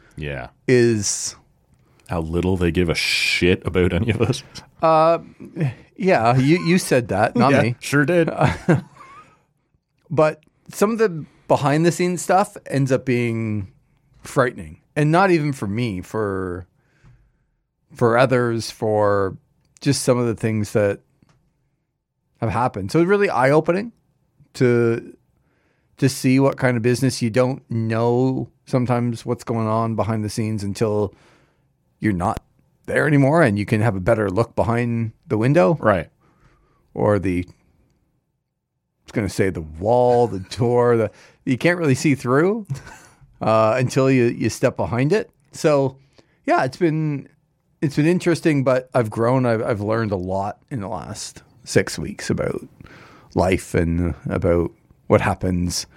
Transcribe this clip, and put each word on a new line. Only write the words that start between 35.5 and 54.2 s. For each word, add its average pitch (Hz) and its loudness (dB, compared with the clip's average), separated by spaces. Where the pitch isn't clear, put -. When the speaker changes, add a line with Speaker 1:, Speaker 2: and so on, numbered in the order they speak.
Speaker 1:
Right. 95 0
Speaker 2:
Or 104 2
the, 92 -2
I - -20
was - -20
gonna 104 -4
say 98 0
the 82 -8
wall, 117 2
the 101 -6
door, 120 0
the, 110 0
you 127 0
can't 175 0
really 156 2
see 147 0
through. 160 0
<laughs> 135 -6
uh, 110 2
until 131 2
you, 131 4
you 120 -2
step - -2
behind 117 -2
it. 220 -2
So, 139 0
yeah, 233 2
it's 135 -6
been, 156 -2
it's 156 -2
been 151 2
interesting, 165 2
but 127 0
I've 117 0
grown. 123 0
I've, 113 0
I've 117 -2
learned 107 -2
a 101 0
lot 95 -6
in 135 -6
the 95 -8
last - -12
six - 0
weeks - -10
about - -2
life 92 0
and 85 0